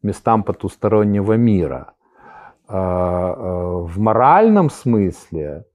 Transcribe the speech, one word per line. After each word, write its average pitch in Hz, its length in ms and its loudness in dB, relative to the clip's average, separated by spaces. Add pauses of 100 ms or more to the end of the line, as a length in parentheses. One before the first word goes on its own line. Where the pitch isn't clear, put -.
местам 110 380 0
потустороннего 104 920 0
мира. 90 560 0 (720)
А, 90 680 -2
э, 90 540 -6
в 85 120 -10
моральном 151 720 4
смысле 85 1040 -4